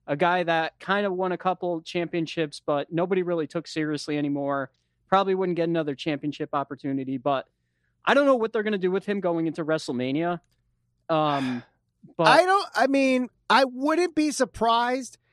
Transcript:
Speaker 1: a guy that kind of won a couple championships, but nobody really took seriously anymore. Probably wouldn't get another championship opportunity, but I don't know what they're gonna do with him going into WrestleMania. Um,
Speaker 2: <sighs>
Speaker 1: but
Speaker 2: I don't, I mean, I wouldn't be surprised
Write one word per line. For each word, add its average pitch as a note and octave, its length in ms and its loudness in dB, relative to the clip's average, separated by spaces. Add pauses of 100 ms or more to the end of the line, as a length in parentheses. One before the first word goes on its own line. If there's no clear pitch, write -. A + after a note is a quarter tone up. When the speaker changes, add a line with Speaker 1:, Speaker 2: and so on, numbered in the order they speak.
Speaker 1:
a D3 80 -4
guy F3 280 2
that E3 360 -2
kind G3+ 260 0
of G3 80 -2
won F#3 200 -2
a E3+ 40 -2
couple F3+ 440 -2
championships, E3 840 -4
but D3 280 -2
nobody F3+ 300 0
really E3+ 240 -2
took E3+ 200 -8
seriously D3+ 500 -4
anymore. C#3 520 -2 (400)
Probably F#3+ 260 2
wouldn't F#3 220 0
get E3 100 0
another D#3+ 280 -2
championship D3 580 -6
opportunity, C3+ 640 -4
but C3+ 300 -2 (580)
I G3 80 4
don't C#4 140 6
know C4+ 80 6
what A3 180 0
they're G#3+ 100 0
gonna G#3+ 140 0
do F3+ 140 0
with F#3+ 140 -2
him G3+ 140 -2
going E3+ 280 0
into D#3+ 180 -4
WrestleMania. D#3 760 -2 (680)
Um, C#3+ 540 0 (260)
Speaker 2:
<sighs> - 280 -18
Speaker 1:
but E3 100 2
Speaker 2:
I D4+ 180 8
don't, G4 300 2
I B3 120 4
mean, C4 400 2 (220)
I B3 160 6
wouldn't D4+ 500 0
be D4+ 160 2
surprised A#3+ 880 -2 (160)